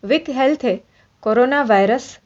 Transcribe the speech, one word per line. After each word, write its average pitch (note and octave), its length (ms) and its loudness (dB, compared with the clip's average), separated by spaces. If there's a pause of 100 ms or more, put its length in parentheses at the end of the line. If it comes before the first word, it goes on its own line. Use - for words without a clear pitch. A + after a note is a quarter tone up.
વિક D#4 260 -2
હેલ્થે C4 440 0 (500)
કોરોના B3 400 0
વાયરસ G#3+ 420 2 (200)